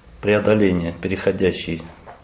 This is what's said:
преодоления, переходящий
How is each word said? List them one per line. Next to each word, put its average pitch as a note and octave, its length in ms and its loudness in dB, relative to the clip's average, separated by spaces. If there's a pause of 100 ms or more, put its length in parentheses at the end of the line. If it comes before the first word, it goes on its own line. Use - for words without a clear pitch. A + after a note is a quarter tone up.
(220)
преодоления, G2+ 800 2
переходящий F#2 840 -2 (400)